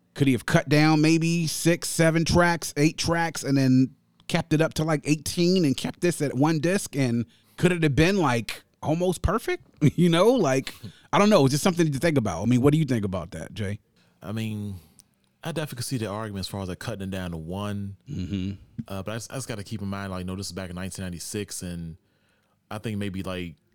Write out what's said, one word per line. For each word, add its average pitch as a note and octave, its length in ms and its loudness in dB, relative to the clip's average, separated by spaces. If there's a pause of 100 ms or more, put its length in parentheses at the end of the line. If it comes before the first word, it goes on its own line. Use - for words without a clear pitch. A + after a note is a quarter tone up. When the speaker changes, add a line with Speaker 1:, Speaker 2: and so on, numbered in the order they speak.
(140)
Speaker 1:
could C#3 140 2
he C3+ 60 4
have A2+ 120 -2
cut E3 240 2
down D3+ 320 4
maybe E3 460 2
six, - 420 0
seven E3 340 2
tracks, E3+ 540 2
eight D3+ 200 2
tracks, E3 460 -2
and C#3 140 2
then C3 340 4 (360)
kept - 260 0
it D3+ 80 4
up D#3+ 140 0
to, D#3 80 0
like, D#3 220 0
eighteen F3 600 2
and C3 100 2
kept - 260 -8
this F3 200 0
at C#3 120 -2
one D3+ 260 2
disc? F3 360 -2
And A#2+ 300 0 (300)
could F3+ 160 4
it F3 120 0
have D3 120 2
been, E3+ 220 4
like, C3+ 460 0 (200)
almost E3+ 380 0
perfect? A#3+ 440 -2 (160)
<laughs> D3 140 4
You F3 140 4
know, F3 220 6
like, C#3 420 2 (400)
I D3 40 4
don't G3+ 120 6
know. F3 160 8
It's C3 80 4
just D3 100 0
something F3 260 4
to C3+ 100 -2
think E3 180 2
about. F#2+ 240 0
I G2+ 40 -4
mean, A#2+ 160 4
what C#3+ 120 6
do D#3 60 2
you D#3+ 60 2
think A#2+ 200 0
about F#2 260 -6
that, - 220 -12
Jay? G#2+ 260 -6 (420)
Speaker 2:
I F#2+ 100 -12
mean, G#2+ 440 -6 (680)
I E3 80 -8
definitely D3+ 260 -8
could A#2+ 80 -8
see C3+ 120 -6
the A2 100 -4
argument G2+ 340 -6
as F2+ 60 -8
far G2+ 140 -8
as, F#2+ 60 -6
like, F2+ 120 -8
cutting G2+ 240 -8
it F#2+ 80 -6
down F#2 200 -6
to E2+ 60 -8
one. G2 580 -8 (140)
Speaker 1:
Mm-hmm. F#2+ 420 -6 (360)
Speaker 2:
Uh, G2 160 -8
but G2+ 80 -8
I A2 40 -8
just, A#2 160 -12
I - 40 -12
just C3 120 -8
gotta G#2 160 -10
keep G2 180 -10
in G2+ 60 -8
mind, G2 240 -8
like, F#2 100 -8
you F2+ 40 -8
know, F#2 100 -6
this G2 120 -10
is - 40 -12
back F#2 180 -10
in F2 60 -12
nineteen F#2+ 280 -10
ninety-six, F#2 580 -8
and E2+ 340 -10 (760)
I G#2+ 100 -10
think G#2+ 180 -6
maybe, G2 260 -6
like, F2+ 320 -8 (200)